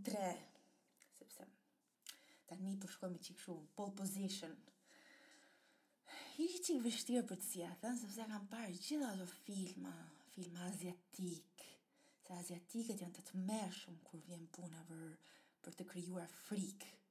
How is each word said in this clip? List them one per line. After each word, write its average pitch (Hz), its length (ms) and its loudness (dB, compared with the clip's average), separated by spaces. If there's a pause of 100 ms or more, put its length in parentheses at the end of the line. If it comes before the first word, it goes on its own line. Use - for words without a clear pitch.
tre, 190 320 4 (800)
sepse - 360 -14 (1000)
tani 196 300 0
po 190 120 -2
shkojmë 180 300 -2
çik - 180 -10
kështu, 175 180 -2 (140)
pole 196 240 -2
position. 190 600 2 (1800)
I 330 160 8
qik 349 280 6
vështirë 240 440 6
për 185 120 -2
të - 80 -2
si, 175 160 0
a 175 140 0
thënë, 233 240 2
sepse 220 260 -2
kam 208 220 -2
parë 226 240 -2
gjitha 262 400 2
ato 185 220 0
filma, 180 580 -2 (360)
filma 175 380 -4
aziatik, 180 1000 -2 (580)
se 185 100 -6
aziatikët 185 720 -2
janë 175 140 -6
të - 100 -14
tmerrshëm 185 760 2
kur 160 220 -12
vjen 165 240 -8
puna 165 360 -8
për, 165 220 -6 (580)
për - 140 -8
të 185 120 -4
krijuar 180 460 -2
frikë. - 600 -2 (140)